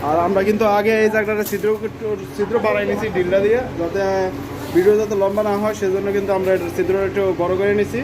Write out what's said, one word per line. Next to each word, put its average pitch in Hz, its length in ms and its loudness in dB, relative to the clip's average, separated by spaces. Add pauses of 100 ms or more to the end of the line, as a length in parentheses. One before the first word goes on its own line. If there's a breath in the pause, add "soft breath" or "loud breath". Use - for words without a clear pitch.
আর 156 80 2 (100)
আমরা 190 220 2
কিন্তু 214 160 2 (140)
আগে 214 140 2 (120)
এই 214 100 4
জায়গাটা 214 360 0
ছিদ্র, 202 180 -2 (680)
ছিদ্র 202 180 -2 (100)
বানাই 208 260 0
নিছি 208 240 -2
ড্রিলটা 185 320 2
দিয়ে, 233 140 4 (200)
যাতে 170 220 -2 (720)
ভিডিও 185 260 6
যাতে 214 220 -2
লম্বা 202 260 0
না 202 140 0
হয়, 214 180 -2
সেজন্য 196 360 0
কিন্তু 196 220 -2
আমরা 190 180 0
এটার 170 200 -4
ছিদ্র 185 180 0 (140)
একটু 196 140 -2 (180)
বড় 175 200 0
করে 202 200 2
নিছি। 208 240 -2